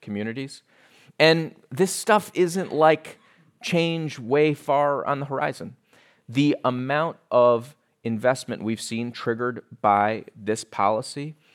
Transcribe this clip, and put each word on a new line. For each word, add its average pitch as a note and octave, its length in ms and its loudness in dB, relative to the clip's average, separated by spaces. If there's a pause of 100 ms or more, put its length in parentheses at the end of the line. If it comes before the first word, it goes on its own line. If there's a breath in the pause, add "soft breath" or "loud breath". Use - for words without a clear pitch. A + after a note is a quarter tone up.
communities. A2+ 640 -10 (560 soft breath)
And D#3+ 340 4 (160)
this F3+ 220 0
stuff - 420 0
isn't, F3+ 400 -2
like, D#3 460 2 (420 soft breath)
change E3 560 -2
way C#3+ 380 2
far C#3+ 500 0
on C#3 140 -2
the C#3 80 -8
horizon. C3+ 480 -6 (520 soft breath)
The C#3+ 380 2
amount C3+ 520 -2 (120)
of A#2+ 460 4 (280)
investment A#2 600 -2
we've A2 180 -4
seen A#2 300 -8
triggered A#2+ 520 -6 (180)
by G#2 440 2 (100)
this G#2+ 280 -4
policy A2 720 -2 (200 soft breath)